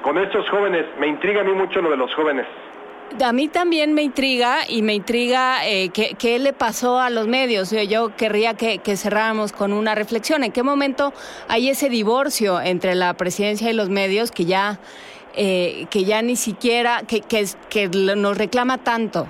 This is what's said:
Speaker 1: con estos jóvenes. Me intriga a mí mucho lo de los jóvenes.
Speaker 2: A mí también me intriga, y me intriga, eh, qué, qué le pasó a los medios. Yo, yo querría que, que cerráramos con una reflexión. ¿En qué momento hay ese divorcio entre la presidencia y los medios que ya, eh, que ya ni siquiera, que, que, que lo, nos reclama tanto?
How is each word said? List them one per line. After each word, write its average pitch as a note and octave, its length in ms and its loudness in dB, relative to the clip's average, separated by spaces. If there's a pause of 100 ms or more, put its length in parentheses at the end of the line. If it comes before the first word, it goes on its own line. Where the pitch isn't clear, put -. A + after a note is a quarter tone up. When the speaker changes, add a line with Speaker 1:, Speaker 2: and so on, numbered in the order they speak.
Speaker 1:
con C#3+ 140 0
estos G3 320 0
jóvenes. F#3 360 0 (140)
Me D3 80 0
intriga F#3+ 340 0
a - 20 0
mí F#3+ 100 2
mucho F#3 280 0
lo E3 80 0
de C#3+ 80 2
los B2+ 160 -2
jóvenes. D3 320 0 (760)
Speaker 2:
A A#3+ 80 2
mí C4+ 160 0
también D#4+ 460 2
me D4+ 100 4
intriga, C4 540 2 (100)
y A3+ 140 0
me G#3+ 120 2
intriga, A#3+ 720 0
eh, F#3+ 280 0
qué, G#3+ 260 -2
qué A#3+ 200 2
le C#4 120 2
pasó B3 480 0
a B3+ 100 2
los A3+ 160 0
medios. A3+ 460 0
Yo, G#3+ 120 0
yo A3 340 0
querría A3 380 2
que, A3+ 240 -2
que G3+ 180 -2
cerráramos G#3+ 560 0
con G3+ 180 -2
una G#3+ 240 0
reflexión. A3+ 480 0
¿En A3 80 -2
qué B3 100 0
momento C#4 520 0 (340)
hay A#3+ 220 2
ese C#4 180 2
divorcio A3+ 720 2
entre F3+ 360 0
la F3+ 180 2
presidencia G3+ 580 -2
y - 20 0
los G#3+ 140 0
medios G3 440 0
que F#3 120 -2
ya, F#3+ 360 0 (580)
eh, F3+ 520 0
que G3 140 2
ya G#3+ 180 2
ni A#3+ 140 0
siquiera, A#3 720 0
que, A3 140 0
que, G#3+ 240 0 (240)
que G3+ 180 0
lo, G3 300 2
nos G3+ 200 0
reclama B3 400 0
tanto? A3+ 520 -2